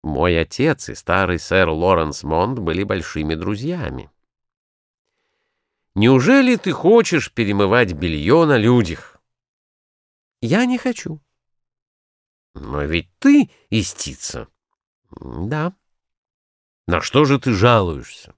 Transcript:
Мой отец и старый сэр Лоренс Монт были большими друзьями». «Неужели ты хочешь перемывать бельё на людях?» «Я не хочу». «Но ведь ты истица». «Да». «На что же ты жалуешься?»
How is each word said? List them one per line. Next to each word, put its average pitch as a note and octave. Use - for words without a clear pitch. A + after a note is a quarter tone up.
Мой D#2+
отец C3
и G#2+
старый F2+
сэр F#2
Лоренс D#2+
Монт F#2
были E2+
большими D#2+
друзьями». G2+
«Неужели D#3
ты F#3+
хочешь F3+
перемывать G2+
бельё E2+
на C#3+
людях?» A2
«Я F3+
не B3
хочу». E3
«Но C#2
ведь E2
ты C#4+
истица». A#2
«Да». A#2+
«На E2+
что C#3+
же C3+
ты B2+
жалуешься?» G2